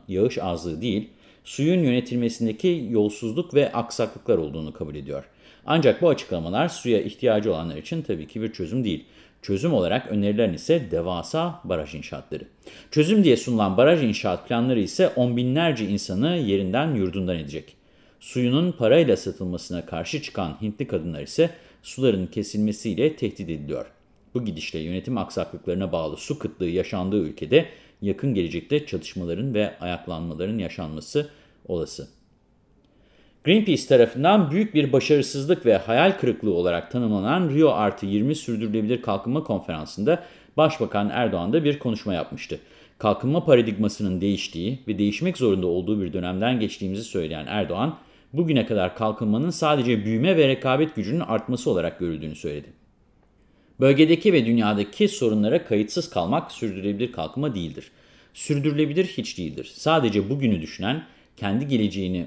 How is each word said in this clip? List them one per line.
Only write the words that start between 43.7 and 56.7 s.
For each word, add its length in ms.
değiştiği 580
ve 100
değişmek 400
zorunda 280
olduğu 360
bir 100
dönemden 480
geçtiğimizi 440
söyleyen 440
Erdoğan, 500
bugüne 340
kadar 300
kalkınmanın 540
sadece 540
büyüme 320
ve 120
rekabet 480
gücünün 240
artması 500
olarak 280
görüldüğünü 380
söyledi. 320
Bölgedeki 520
ve 140
dünyadaki 640
sorunlara 560
kayıtsız 460
kalmak 420
sürdürülebilir 600